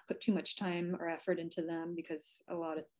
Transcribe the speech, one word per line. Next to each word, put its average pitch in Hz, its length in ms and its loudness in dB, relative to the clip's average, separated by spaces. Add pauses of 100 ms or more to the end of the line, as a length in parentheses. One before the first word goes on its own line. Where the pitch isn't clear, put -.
put - 140 -2
too 220 120 6
much - 240 0
time 175 420 2
or 170 100 -2
effort 165 300 2
into 170 220 -2
them 165 340 0
because 160 540 -6
a 175 60 -2
lot 160 220 0
of 156 60 -4 (160)